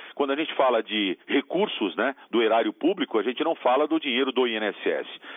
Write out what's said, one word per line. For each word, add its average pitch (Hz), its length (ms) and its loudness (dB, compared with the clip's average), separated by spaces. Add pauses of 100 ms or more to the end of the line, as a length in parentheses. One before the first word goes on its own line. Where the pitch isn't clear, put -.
(140)
quando 135 180 0
a 139 40 -2
gente 156 200 -4
fala 123 260 4
de 104 340 -2 (100)
recursos, 139 720 0
né, 127 180 0 (160)
do 113 120 2
erário 110 300 4
público, 156 460 0
a 101 40 2
gente 120 220 -2
não 160 100 0
fala 135 320 2
do 156 140 0
dinheiro 131 320 0
do 127 140 2
I 113 100 -2
N 110 100 -2
S 98 220 -4
S. 73 200 -2 (280)